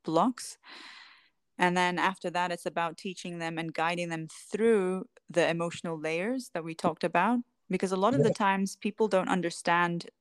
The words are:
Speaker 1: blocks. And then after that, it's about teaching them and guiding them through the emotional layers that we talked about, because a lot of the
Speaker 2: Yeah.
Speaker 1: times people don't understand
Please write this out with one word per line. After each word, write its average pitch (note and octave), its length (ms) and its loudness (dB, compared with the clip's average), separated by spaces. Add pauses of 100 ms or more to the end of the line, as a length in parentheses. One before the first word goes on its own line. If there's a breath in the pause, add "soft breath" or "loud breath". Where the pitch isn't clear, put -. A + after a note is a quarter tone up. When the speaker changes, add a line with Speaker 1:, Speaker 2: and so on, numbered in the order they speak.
Speaker 1:
blocks. F3 560 0 (1000 loud breath)
And F3+ 180 4
then F3+ 220 2
after F#3 320 0
that, F3 220 -2
it's F3 140 -6
about E3+ 320 -4
teaching F3+ 420 -10
them E3 180 -6
and D#3+ 160 -6
guiding E3+ 360 -2
them D#3+ 180 -6 (240)
through G3 560 2 (220)
the D#3 200 4
emotional E3 500 -4
layers F3+ 540 -4
that E3 100 -6
we E3 120 -8
talked - 280 -2
about, F3+ 360 2 (300)
because F#3 220 0
a F#3 60 0
lot G#3 160 4
of C4+ 80 6
the A#3 80 6
Speaker 2:
Yeah. - 60 2
Speaker 1:
times G3 400 2
people A3 320 -2
don't F#3 220 2
understand E3+ 920 0